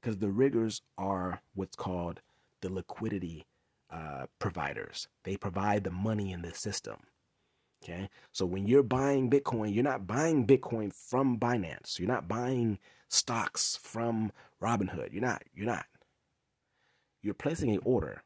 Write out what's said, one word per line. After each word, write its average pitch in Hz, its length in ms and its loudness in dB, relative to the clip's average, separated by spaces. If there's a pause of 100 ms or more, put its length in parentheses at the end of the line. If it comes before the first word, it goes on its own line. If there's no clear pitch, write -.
'Cause 110 160 -2
the 101 120 2
riggers 113 520 2 (160)
are 92 420 -2 (140)
what's 95 200 -6
called 87 460 -4 (400)
the 92 100 -4
liquidity, 92 760 -6 (420)
uh, 76 380 -8 (100)
providers. 71 720 -6 (160)
They 95 120 -4
provide 101 480 0
the 95 60 -2
money 101 420 -2
in 87 120 -6
the 85 100 -8
system. - 540 -6 (760)
Okay? 90 240 -8 (240)
So - 140 -2
when 98 220 -2
you're 135 160 8
buying 131 480 2
Bitcoin, 113 420 2
you're 113 100 4
not 131 220 0
buying 139 400 2
Bitcoin 113 480 4
from 127 460 0
Binance. 113 580 -2
You're 92 100 -2
not 101 200 0
buying 120 500 0 (320)
stocks - 680 0
from 113 540 -2 (300)
Robinhood. 95 500 -2
You're 101 120 -4
not. 123 200 -2 (120)
You're 95 100 -6
not. 113 220 -4 (1300)
You're 104 120 -2
placing 156 380 0
an 98 140 4
order. 85 400 0